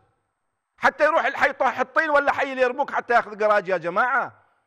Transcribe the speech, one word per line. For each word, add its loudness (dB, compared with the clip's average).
حتى 0
يروح 2
الحي 0
طاح -2
الطين -2
ولا 2
حي -2
اللي -2
يرموك -2
حتى -2
ياخذ 0
جراج 2
يا -2
جماعة. -2